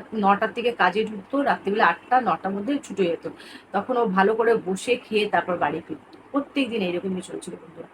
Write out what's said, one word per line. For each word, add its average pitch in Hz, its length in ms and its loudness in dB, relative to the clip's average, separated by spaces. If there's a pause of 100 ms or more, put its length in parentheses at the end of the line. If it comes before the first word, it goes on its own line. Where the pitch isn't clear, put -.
(140)
নটার 202 400 2
দিকে 240 180 -2
কাজে 208 320 2
ঢুকতো, 214 380 -4
রাত্রিবেলা 202 440 2
আটটা, - 340 0
নটার 190 320 -2
মধ্যে 208 260 -2
ছুটি 196 240 -4
হয়ে 170 140 2
যেত। - 100 -16 (460)
তখন 202 240 -2
ও 240 100 4
ভালো 196 280 4
করে 226 180 4 (140)
বসে 190 300 -2
খেয়ে 208 320 0
তারপর 180 280 0
বাড়ি 160 320 -2
ফিরতো। - 300 -12 (120)
প্রত্যেক 277 400 -2
দিন 220 120 -2
এইরকমই 180 380 -2
চলছিল - 340 -10
বন্ধুরা। - 400 -18